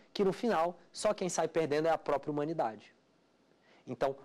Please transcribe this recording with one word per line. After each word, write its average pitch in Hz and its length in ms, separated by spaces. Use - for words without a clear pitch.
que, 202 120
no 190 80
final, 175 460
só 214 200
quem 190 160
sai 165 200
perdendo 156 380
é 165 40
a 156 80
própria 143 320
humanidade. 147 640
Então, 139 400